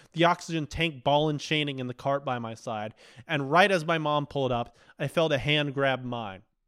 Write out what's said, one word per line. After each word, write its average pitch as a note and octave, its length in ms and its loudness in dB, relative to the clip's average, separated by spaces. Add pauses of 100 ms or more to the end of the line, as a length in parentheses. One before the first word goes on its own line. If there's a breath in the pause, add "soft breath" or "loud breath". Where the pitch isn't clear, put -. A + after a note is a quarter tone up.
(140)
the E3 100 2
oxygen E3 420 2
tank D#3 380 -4
ball D3 260 4
and D3 100 -2
chaining D3 380 -2
in B2+ 80 -6
the B2 80 -6
cart C#3 320 -2
by B2+ 140 -2
my A2+ 160 -8
side, A2 400 -8 (320 loud breath)
and C#3+ 240 -2
right F#3 180 8
as E3+ 160 2
my E3 140 0
mom D3 260 0
pulled C3+ 260 -2
up, A#2+ 240 -4 (220 soft breath)
I D3 100 -4
felt D#3+ 240 0
a C#3 60 2
hand D3 380 0
grab C3+ 280 0
mine. A2 380 -8 (260)